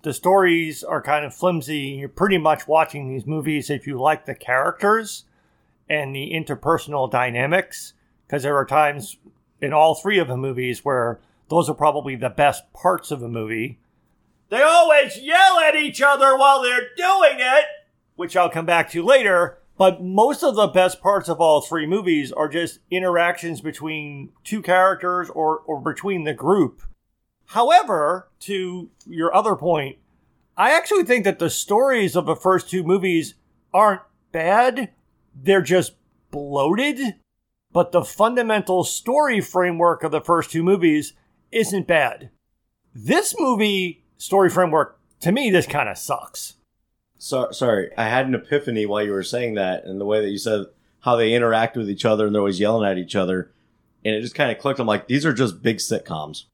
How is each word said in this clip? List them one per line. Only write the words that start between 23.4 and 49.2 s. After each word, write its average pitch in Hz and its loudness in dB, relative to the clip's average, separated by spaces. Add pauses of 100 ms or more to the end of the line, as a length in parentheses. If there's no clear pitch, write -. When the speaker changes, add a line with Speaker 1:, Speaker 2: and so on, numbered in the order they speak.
Speaker 1:
between 151 -12 (140)
two 214 -6
characters 180 0
or, 160 -2
or 151 -8
between 170 -6
the 147 -6
group. 143 0 (640)
However, 208 2 (140)
to 185 -8 (180)
your 165 -4
other 214 2
point, 151 -4 (580)
I 214 2
actually 349 0
think 240 0
that 185 0
the 170 0
stories 220 0
of 170 0
the 160 0
first 185 0
two 180 -4
movies 175 -2 (400)
aren't 196 4 (300)
bad. 220 2 (460)
They're 185 2
just 170 0 (360)
bloated. 185 -2 (560)
But 175 0
the 175 2
fundamental 220 0
story 254 0
framework 170 0
of 156 -4
the 147 -2
first 165 0
two 160 -2
movies 170 2 (380)
isn't 202 -2
bad. 139 0 (640)
This 196 -2
movie 208 -2 (140)
story 190 2
framework, 160 0 (220)
to 170 0
me, 254 0
this 180 2
kinda 117 -4
sucks. - -10 (640)
Speaker 2:
So, - -4
sorry, 107 0
I 117 -2
had 131 0
an 127 0
epiphany 120 -2
while 104 -2
you 104 -2
were 98 -2